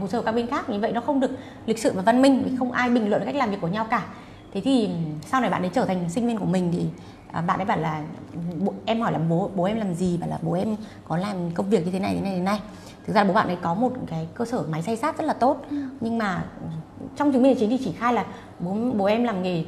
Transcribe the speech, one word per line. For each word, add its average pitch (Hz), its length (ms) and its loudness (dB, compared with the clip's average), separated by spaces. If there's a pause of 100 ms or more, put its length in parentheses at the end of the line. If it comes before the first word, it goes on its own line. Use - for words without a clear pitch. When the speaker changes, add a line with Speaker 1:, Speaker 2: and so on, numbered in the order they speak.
Speaker 1:
hồ 196 80 -2
sơ 240 100 -2
của - 60 -2
các 220 80 0
bên 233 140 0
khác." 302 240 -4
Như 202 100 -2
vậy 208 120 0
nó 226 80 -2
không 277 200 0
được 254 100 2 (360)
lịch 220 120 0
sự - 160 2
và 185 80 -2
văn 240 200 6
minh, 269 220 8
vì 254 120 -2
không 247 160 0
ai 247 180 2
bình 220 200 4
luận 185 160 2
cách 254 80 -2
làm 254 160 0
việc 196 100 -2
của 170 80 -2
nhau 220 220 0
cả. 165 120 0 (520)
Thế 196 60 -4
thì, 254 260 4
ừm, 180 80 -2 (320)
sau 262 140 0
này 214 100 2
bạn 180 120 0
ấy 180 120 0
trở 247 100 4
thành 185 240 0
sinh 226 180 0
viên 233 120 0
của 175 80 -2
mình 175 300 2
thì, 175 60 0 (500)
à, 165 80 -4
bạn 175 180 0
ấy 190 60 -2
bảo 196 140 2
là, 156 220 -2 (600)
bố, 196 120 0 (140)
em 226 140 0
hỏi 208 120 0
là 147 60 0 (100)
"Bố, 170 260 2
bố 175 100 2
em 214 140 0
làm 196 160 -2
gì?" 175 260 2
Bảo - 100 -4
là - 120 -4
"Bố 160 100 0
em 208 240 0 (320)
có 143 80 0
làm 196 200 -2 (180)
công 196 160 -2
việc 190 160 4
như 185 60 -2
thế 190 60 0
này, 196 160 0
thế 175 60 -2
này, 196 160 -2
thế 180 60 -2
này." 202 180 0 (460)
Thực 170 60 -2
ra 214 120 6
bố 196 80 4
bạn 214 140 4
ấy 185 160 -2
có 170 120 0
một 247 180 2 (140)
cái 160 280 -6
cơ 233 100 -4
sở 226 260 -2
máy 160 120 0
xay 226 140 -2
sát 302 220 -2
rất 320 60 -2
là 285 80 2
tốt. 269 380 2
Speaker 2:
Ừ. 294 60 -4 (240)
Speaker 1:
Nhưng 226 180 -2
mà, 185 240 0 (180)
ừm, 160 100 -8 (460)
trong 285 160 4
chứng 247 100 6
minh 269 120 8
tài - 60 0
chính 214 100 4
thì 254 140 2
chỉ 180 80 -2
khai 240 220 0
là 202 100 0 (360)
bố, 185 160 -2 (180)
bố 202 100 2
em 220 200 4
làm 202 180 0
nghề, 175 260 0